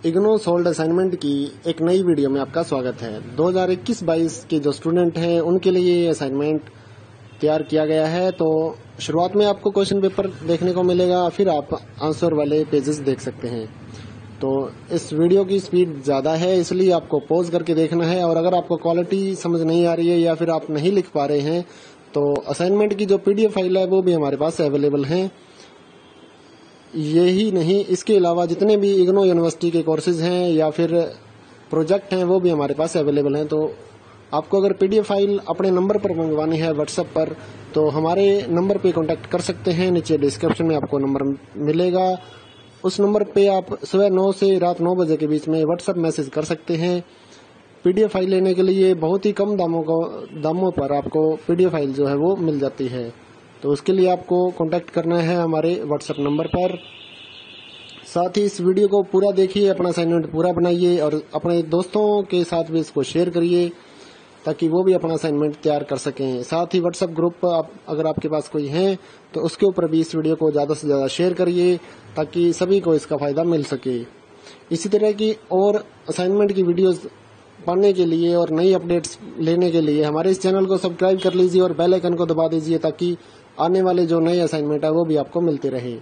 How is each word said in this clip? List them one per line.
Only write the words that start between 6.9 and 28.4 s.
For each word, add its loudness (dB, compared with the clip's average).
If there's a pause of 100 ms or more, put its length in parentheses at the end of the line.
तैयार 0
किया 0
गया 2
है। -2
तो -2 (240)
शुरुआत -2
में 4
आपको 0
क्वेश्चन 0
पेपर 0
देखने -2
को 0
मिलेगा, 2
फिर 0
आप 0 (340)
आंसर 0
वाले 2
पेजेस 0
देख -2
सकते -8
हैं। -6 (760)
तो -2 (220)
इस -4
वीडियो 4
की 0
स्पीड 0
ज़्यादा 0
है, 2
इसलिए 2
आपको 0
pause 0
करके -2
देखना 0
है। 0
और 2
अगर 2
आपको -2
quality -2
समझ -2
नहीं 2
आ 2
रही 0
है 4
या 2
फिर -2
आप -2
नहीं 0
लिख 0
पा 0
रहे 2
हैं, -2 (520)
तो 0
assignment 0
की -2
जो 2
PDF 2
file 0
है, 2
वो 2
भी 2
हमारे 0
पास -2
available 0
है। -4 (1500)
यही 2
नहीं, 2
इसके 0
अलावा 2